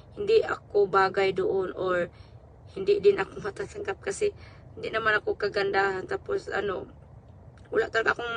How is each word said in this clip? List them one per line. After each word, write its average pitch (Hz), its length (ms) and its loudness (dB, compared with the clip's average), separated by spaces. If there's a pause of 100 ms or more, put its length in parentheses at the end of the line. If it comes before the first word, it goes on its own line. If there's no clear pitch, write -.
(160)
hindi 415 320 4
ako - 400 0
bagay 190 480 2
doon 190 400 0
or 180 320 0 (640)
hindi 392 320 2
din 392 160 6
ako - 240 -6
matatanggap 202 560 -8
kasi - 320 -2 (480)
hindi - 80 -6
naman 220 320 0
ako 208 160 -2
kagandahan. 196 720 0
Tapos, 196 400 -4
ano, 190 400 -4 (800)
wala - 240 0
talaga 226 240 2
akong 233 220 -6